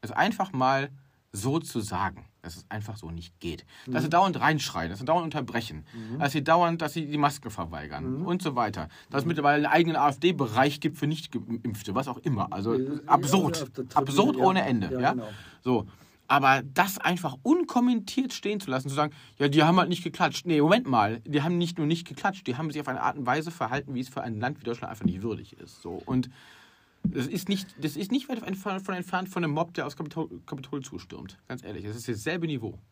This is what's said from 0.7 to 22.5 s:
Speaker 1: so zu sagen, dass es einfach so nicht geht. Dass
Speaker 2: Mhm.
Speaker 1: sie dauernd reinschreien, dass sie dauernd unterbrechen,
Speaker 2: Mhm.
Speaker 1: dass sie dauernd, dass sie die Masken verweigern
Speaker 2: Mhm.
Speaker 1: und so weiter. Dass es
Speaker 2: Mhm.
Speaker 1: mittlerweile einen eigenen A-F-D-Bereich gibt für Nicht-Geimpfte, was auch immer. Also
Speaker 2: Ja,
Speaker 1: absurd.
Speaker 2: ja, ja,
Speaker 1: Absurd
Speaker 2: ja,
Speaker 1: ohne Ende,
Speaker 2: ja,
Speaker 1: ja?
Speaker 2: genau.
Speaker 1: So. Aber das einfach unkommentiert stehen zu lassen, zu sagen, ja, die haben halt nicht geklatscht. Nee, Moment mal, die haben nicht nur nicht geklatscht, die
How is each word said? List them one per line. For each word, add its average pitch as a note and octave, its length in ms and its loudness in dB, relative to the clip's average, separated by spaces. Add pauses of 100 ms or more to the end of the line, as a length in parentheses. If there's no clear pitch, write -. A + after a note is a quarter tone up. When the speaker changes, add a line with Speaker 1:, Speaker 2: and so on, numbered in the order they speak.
Speaker 1:
so C3 280 0
zu C3+ 220 -6
sagen, F#2+ 440 -4 (160)
dass F2 160 -14
es - 120 -20
einfach G#2 280 -8
so E2 140 -12
nicht E2+ 280 -12
geht. E2+ 260 -10 (200)
Dass B2+ 100 -4
Speaker 2:
Mhm. C#3 100 2
Speaker 1:
sie D3+ 40 0
dauernd F3+ 300 4
reinschreien, C3+ 500 0
dass G2 100 -8
sie C3 60 -10
dauernd E3 200 2
unterbrechen, A2+ 680 -6
Speaker 2:
Mhm. A2+ 260 -10
Speaker 1:
dass C#3+ 120 0
sie D3 120 -2
dauernd, E3 380 4
dass D3+ 120 -4
sie D#3+ 140 -4
die D3 100 -4
Masken C#3+ 340 0
verweigern D#2+ 680 -6
Speaker 2:
Mhm. F3+ 60 -4
Speaker 1:
und F3+ 160 -2
so D#3 140 -2
weiter. G#2+ 320 -2 (220)
Dass C#3+ 100 0
es B2+ 60 -2
Speaker 2:
Mhm. E3 40 -2
Speaker 1:
mittlerweile D3 260 4 (120)
einen - 60 2
eigenen E3 240 4
A-F-D-Bereich C#3+ 840 2
gibt D3 180 -2
für C#3+ 100 -2
Nicht-Geimpfte, A2+ 880 -6
was C3+ 120 -2
auch B2+ 120 -6
immer. A2+ 320 -2
Also G#2 240 -2
Speaker 2:
Ja, C3+ 300 -2
Speaker 1:
absurd. C#3 720 4
Speaker 2:
ja, B2+ 60 -6
ja, B2+ 120 -10
Speaker 1:
Absurd C#3+ 420 4
Speaker 2:
ja, - 60 4
Speaker 1:
ohne F#3+ 220 6
Ende, A#2+ 260 0
Speaker 2:
ja, B2+ 80 -2
Speaker 1:
ja? C3 140 4
Speaker 2:
genau. A2+ 160 -4 (340)
Speaker 1:
So. A2+ 240 2 (420)
Aber C3+ 320 6 (120)
das F#3+ 240 2
einfach E3 460 -2
unkommentiert B3 880 2
stehen G#3 260 -2
zu G3+ 100 -10
lassen, C3 200 0
zu C3+ 60 -4
sagen, D3+ 180 0 (240)
ja, C#3+ 100 4
die D3 160 8
haben E3+ 160 8
halt E3 80 4
nicht F3 160 -2
geklatscht. E3+ 420 0
Nee, E3 140 4
Moment F#3 260 6
mal, A2+ 360 2
die D3 200 0
haben F3 160 0
nicht E3+ 200 -2
nur D#3 100 0
nicht E3 180 0
geklatscht, - 420 -4
die B2 100 -2